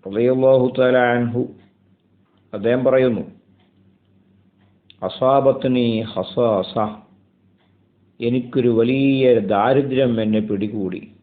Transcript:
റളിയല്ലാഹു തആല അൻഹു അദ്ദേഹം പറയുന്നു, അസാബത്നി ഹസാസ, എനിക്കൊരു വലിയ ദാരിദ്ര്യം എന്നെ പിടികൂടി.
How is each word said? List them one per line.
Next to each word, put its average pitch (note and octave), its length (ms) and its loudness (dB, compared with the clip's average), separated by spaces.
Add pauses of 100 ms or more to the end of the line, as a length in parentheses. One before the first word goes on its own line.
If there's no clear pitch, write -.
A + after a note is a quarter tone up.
റളിയല്ലാഹു B2+ 600 2 (100)
തആല B2+ 200 2 (180)
അൻഹു A#2+ 260 -2 (1120)
അദ്ദേഹം A#2 320 -2
പറയുന്നു, B2+ 360 2 (1800)
അസാബത്നി C3 760 0 (260)
ഹസാസ, A2+ 600 -2 (1500)
എനിക്കൊരു B2 520 0
വലിയ C3 540 2 (200)
ദാരിദ്ര്യം B2+ 600 0 (100)
എന്നെ G#2+ 260 0
പിടികൂടി. G2+ 520 -6 (220)